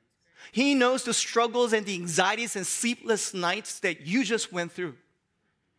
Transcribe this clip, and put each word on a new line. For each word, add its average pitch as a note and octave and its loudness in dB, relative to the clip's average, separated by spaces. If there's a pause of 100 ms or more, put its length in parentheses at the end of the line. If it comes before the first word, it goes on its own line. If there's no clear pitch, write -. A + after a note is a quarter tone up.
(520)
He C#4+ 4
knows B3+ 4
the A#3 -2
struggles A#3 2
and G#3+ 2
the G3+ -4
anxieties F#3 0
and F#3 -6
sleepless - -2
nights F#3 -4
that E3 -2
you G3 0
just G#3+ -2
went F3 -4
through. E3 -8 (800)